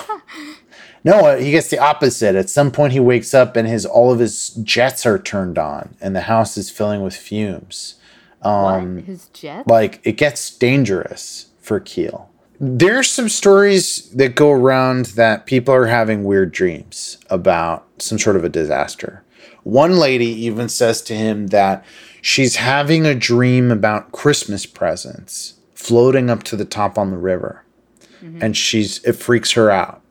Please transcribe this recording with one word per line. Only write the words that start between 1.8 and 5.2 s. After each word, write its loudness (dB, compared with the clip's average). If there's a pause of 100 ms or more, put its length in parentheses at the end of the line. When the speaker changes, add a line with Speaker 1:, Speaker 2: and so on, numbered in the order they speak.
Speaker 1:
At 0
some 2
point, 0
he 0
wakes 2
up 4
and 0
his, -2
all 4
of 2
his -4 (140)
jets -2
are 2
turned -6